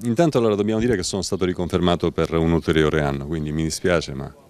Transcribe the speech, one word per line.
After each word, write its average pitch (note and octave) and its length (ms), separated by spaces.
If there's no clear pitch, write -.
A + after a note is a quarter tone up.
intanto C3+ 340
allora A2+ 200
dobbiamo G#2+ 220
dire A#2 160
che F2+ 80
sono G2 200
stato F#2 240
riconfermato F2 640
per D#2+ 240
un E2 180
ulteriore D#2 480
anno, C#2 260
quindi D2+ 240
mi D#2 120
dispiace, D#2+ 500
ma C2+ 180